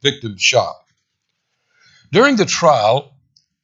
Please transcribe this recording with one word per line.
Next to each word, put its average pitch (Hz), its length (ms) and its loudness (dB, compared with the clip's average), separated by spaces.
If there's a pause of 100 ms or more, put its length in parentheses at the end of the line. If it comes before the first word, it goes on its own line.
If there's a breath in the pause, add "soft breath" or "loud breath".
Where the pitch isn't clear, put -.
victim's 110 400 -6
shop. 101 420 -2 (1300 soft breath)
During 254 240 2
the 202 80 0
trial, 131 720 0 (500)